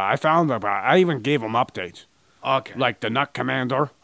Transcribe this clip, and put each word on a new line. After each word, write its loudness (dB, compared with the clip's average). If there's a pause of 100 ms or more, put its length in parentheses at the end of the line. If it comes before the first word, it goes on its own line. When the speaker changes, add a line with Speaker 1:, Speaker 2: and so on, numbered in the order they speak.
(120)
Speaker 1:
I 0
found 2
that -2
I, -2
I 4
even 2
gave 0
them -6
updates. -4 (400)
Speaker 2:
Okay. -2
Speaker 1:
Like -2
the -4
Nut -2
Commander. -2 (140)